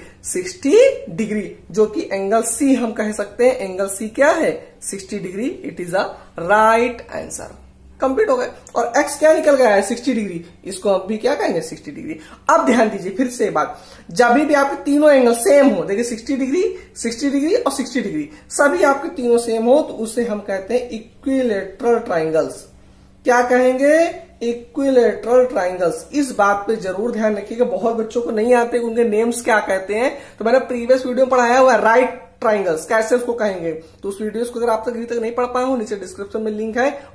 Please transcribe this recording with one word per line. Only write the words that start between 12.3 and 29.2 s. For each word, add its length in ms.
अब 160
ध्यान 240
दीजिए 260
फिर 140
से 200
बात, 260
जब 280
भी 160
आपके 300
तीनों 260
angle 240
same 340
हो, 160
देखिए 200
सिक्सटी 320
डिग्री, 260
सिक्सटी 340
डिग्री 240
और 180
सिक्सटी 280
डिग्री, 280
सभी 320
आपके 340
तीनों 220
same 260
हो, 180
तो 140
उसे 280
हम 160
कहते 340
हैं 160
equilateral 1120
triangles। 640
क्या 160
कहेंगे? 440
Equilateral 1040
triangles। 680
इस 240
बात 280
पे 120
जरूर 340
ध्यान 240
रखिएगा, 300
बहुत 300
बच्चों 260
को 80
नहीं 240
आते 260
उनके 240
names 380